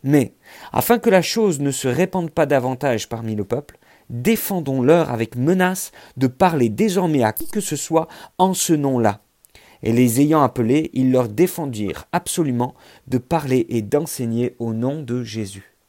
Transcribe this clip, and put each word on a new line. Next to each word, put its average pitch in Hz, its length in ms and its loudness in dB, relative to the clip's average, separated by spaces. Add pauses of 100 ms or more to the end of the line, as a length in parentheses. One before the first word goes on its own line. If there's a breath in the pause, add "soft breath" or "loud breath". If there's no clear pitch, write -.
Mais, 135 280 4 (400 loud breath)
afin - 260 2
que - 120 2
la 185 100 6
chose 180 400 0
ne 139 100 0
se 135 160 -6
répande 170 440 0
pas 156 160 0
davantage 127 640 -2
parmi 113 240 -6
le 104 100 -4
peuple, 131 320 -6 (320 soft breath)
défendons-leur 139 1000 0
avec 117 260 -4
menace 185 560 0 (240 loud breath)
de 131 120 2
parler 160 420 2
désormais 175 520 0
à 110 120 2
qui - 120 -8
que 208 140 -6
ce 156 160 -6
soit 160 320 -2 (300 loud breath)
en 185 160 2
ce - 180 -2
nom-là. 127 480 2 (600 soft breath)
Et 113 100 0
les 120 280 4
ayant 151 220 4
appelés, 127 520 0
ils 127 160 2
leur 127 180 2
défendirent 120 840 -2
absolument 131 600 -2 (340 soft breath)
de 127 100 0
parler 131 500 0
et 113 140 -2
d'enseigner 120 800 -2
au 117 120 -4
nom 131 300 -4
de 123 220 -6
Jésus. 98 520 -10 (120)